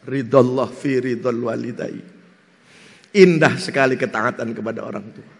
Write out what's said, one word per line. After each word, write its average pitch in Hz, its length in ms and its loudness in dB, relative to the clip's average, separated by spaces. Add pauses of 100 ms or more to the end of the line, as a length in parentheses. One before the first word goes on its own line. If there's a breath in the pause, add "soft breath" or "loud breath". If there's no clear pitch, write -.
Ridallah 127 640 2
fi 135 320 -4
ridal 120 480 -4
walidai. 117 500 -8 (1160 soft breath)
Indah 160 420 6
sekali 131 400 0
ketaatan 113 560 -4
kepada 110 320 -10
orang 104 240 -12
tua. - 300 -20